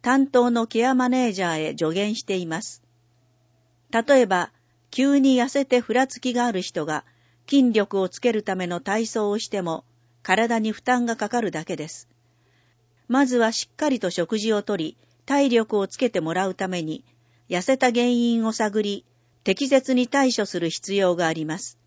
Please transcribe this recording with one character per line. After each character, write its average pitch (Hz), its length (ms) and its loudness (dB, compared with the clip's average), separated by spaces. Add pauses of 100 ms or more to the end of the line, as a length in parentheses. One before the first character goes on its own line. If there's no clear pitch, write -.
担 269 260 2
当 247 240 4
の 233 160 0
ケ 226 200 0
ア 262 80 2
マ 254 160 2
ネ 254 180 2
ー 208 40 -2
ジ 185 100 -4
ャ 170 120 0
ー 156 200 -4
へ - 20 -12
助 160 160 0
言 208 220 -2
し - 80 -10
て 190 160 -4
い 175 80 -6
ま 160 160 -6
す。 - 200 -16 (1080)
例 226 300 4
え 233 60 6
ば、 180 260 -2 (380)
急 277 280 2
に 262 180 4
痩 247 140 0
せ 277 160 -2
て 247 140 2
ふ 226 120 -6
ら 254 140 2
つ - 120 -14
き 254 140 -4
が 240 140 0
あ 233 60 -2
る 185 100 -2
人 160 240 -6
が 151 180 -6 (460)
筋 262 220 4
力 202 280 2
を 185 80 0
つ - 120 -12
け 240 120 0
る 214 100 -2
た 196 120 -4
め 185 120 -4
の 175 140 -4
体 220 260 -2
操 214 240 -2
を 208 80 -2
し - 100 -8
て 196 120 -4
も、 165 240 -6 (380)
体 226 360 2
に 220 140 -2
負 - 100 -10
担 247 240 2
が 226 100 -2
か 208 120 -4
か 240 120 -2
る 208 100 -2
だ 160 140 -8
け 175 120 -8
で 151 120 -10
す。 - 200 -18 (1000)
ま 269 160 4
ず 247 140 0
は 226 140 2
し - 200 -8
っ - 20 -20
か 302 140 -2
り 262 120 0
と 180 100 -2
食 180 280 -2
事 220 140 -2
を 202 100 0
と 202 140 -4
り、 160 200 -6 (280)
体 285 240 2
力 220 300 2
を 196 100 0
つ - 80 -14
け 247 140 0
て 185 100 -2
も 160 140 -4
ら 185 140 0
う 185 60 -6
た 190 140 -6
め 180 140 -4
に、 156 220 -8 (440)
痩 180 140 -4
せ 262 160 0
た 254 120 4
原 240 140 0
因 240 420 2
を 220 60 -2
探 214 300 -2
り、 202 220 -6 (400)
適 226 240 -2
切 262 260 2
に 247 140 2
対 269 260 2
処 208 100 0
す 180 160 -6
る 165 80 0
必 - 260 -6
要 185 220 2
が 170 100 0
あ 160 60 0
り 160 140 -6
ま 156 120 -6
す。 - 280 -14